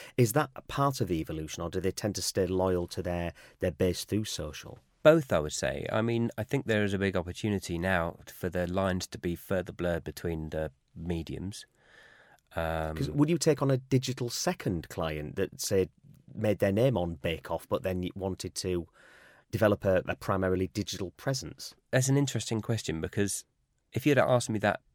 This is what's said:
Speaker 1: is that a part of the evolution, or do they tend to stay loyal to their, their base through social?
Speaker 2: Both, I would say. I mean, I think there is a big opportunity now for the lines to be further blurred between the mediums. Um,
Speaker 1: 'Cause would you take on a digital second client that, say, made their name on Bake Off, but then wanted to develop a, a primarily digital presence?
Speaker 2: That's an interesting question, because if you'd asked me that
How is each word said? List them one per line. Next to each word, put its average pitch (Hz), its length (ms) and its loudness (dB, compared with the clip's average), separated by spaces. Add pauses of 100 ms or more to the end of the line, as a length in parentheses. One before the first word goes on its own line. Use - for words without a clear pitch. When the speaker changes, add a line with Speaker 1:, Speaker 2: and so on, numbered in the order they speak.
(160)
Speaker 1:
is 113 180 4
that 143 200 0
a - 80 -16
part 139 380 0
of 101 80 -2
the 87 100 0
evolution, 80 460 -6
or 82 40 -2
do 90 120 -4
they 92 100 0
tend 104 240 -2
to 92 80 -6
stay 95 240 0
loyal 90 400 2
to - 160 -8
their, 87 300 -2 (260)
their 90 140 0
base 90 320 0
through 107 220 -2
social? - 520 -10 (240)
Speaker 2:
Both, 156 300 8
I 82 80 4
would 76 120 -2
say. 71 400 -2
I 110 80 2
mean, 117 380 2
I 107 60 -2
think 139 220 -2
there 107 180 4
is 101 100 0
a 95 40 2
big 95 180 2
opportunity 90 600 -2
now 85 420 2 (140)
for - 160 -4
the 87 200 0
lines 92 400 0
to - 100 -12
be 87 160 -2
further 87 380 -4
blurred 85 320 -2
between 80 460 -6
the 78 200 -4 (260)
mediums. 82 680 -6 (880)
Um, 80 400 -2
Speaker 1:
'Cause 104 160 -4
would 151 180 4
you 170 100 2
take 147 240 2
on 139 80 4
a 131 80 4
digital 127 520 0
second 110 580 -4
client 78 460 -6
that, - 260 -4
say, 95 280 2 (460)
made 107 260 0
their 98 120 4
name 120 240 4
on 87 200 -2
Bake 82 340 -4
Off, - 180 -6
but - 140 -2
then 90 320 -2
wanted 92 400 -6
to 90 320 -2 (640)
develop 104 340 4
a, 92 240 4
a 90 80 -2
primarily 92 520 0
digital 98 420 -6
presence? - 640 -8 (160)
Speaker 2:
That's 131 180 4
an 139 80 4
interesting 113 460 0
question, 82 400 -2
because 101 420 -2 (480)
if 135 140 0
you'd 143 100 6
asked 123 320 4
me 107 120 0
that 104 200 0 (140)